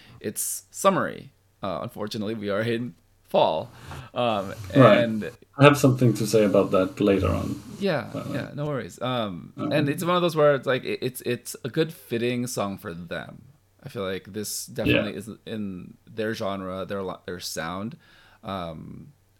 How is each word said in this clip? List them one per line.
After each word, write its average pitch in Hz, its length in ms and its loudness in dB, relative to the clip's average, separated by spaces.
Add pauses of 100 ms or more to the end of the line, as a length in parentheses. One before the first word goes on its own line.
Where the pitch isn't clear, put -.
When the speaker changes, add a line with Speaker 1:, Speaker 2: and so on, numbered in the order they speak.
(200)
Speaker 1:
It's - 520 -6
summery. 120 600 0 (300)
Uh, 90 220 -4
unfortunately, 107 500 -6
we 101 160 -4
are 101 120 0
in 120 340 -4 (340)
fall. 104 420 2 (440)
Um, 104 380 -2 (200)
Speaker 2:
Right. 120 300 10
Speaker 1:
and 110 280 -4 (260)
Speaker 2:
I 135 60 6
have 143 140 10
something 127 380 4
to - 120 -2
say 110 160 6
about 98 280 4
that 92 280 2
later 98 300 4
on. - 320 -2 (160)
Speaker 1:
Yeah, 151 360 -2
Speaker 2:
But, - 140 -8
uh, 131 60 -6
Speaker 1:
yeah, 127 200 -6
no 143 140 -6
worries. 120 340 -8
Um, 104 560 -4
Speaker 2:
um, 107 140 -4
Speaker 1:
and 147 180 2
it's 156 140 -4
one 175 120 2
of 175 60 2
those 165 140 2
where 147 200 6
it's 135 120 -4
like, 127 160 0
it, - 180 -4
it's, 127 200 -6
it's - 420 -4
a 131 60 -8
good 156 240 0
fitting 120 540 -2
song 101 300 -4
for 92 160 -10
them. 85 500 -10 (400)
I - 60 -16
feel 101 140 -6
like 95 300 -6
this - 340 -8 (160)
Speaker 2:
Yeah. 117 180 2
Speaker 1:
definitely 104 140 -6
is 101 140 -12 (160)
in 98 600 -10
their 110 300 -6
genre, 95 500 -6
their 98 160 -6
li-, 92 140 -8 (100)
their 90 140 -10
sound. 92 580 -8 (460)
Um, 92 720 -10 (260)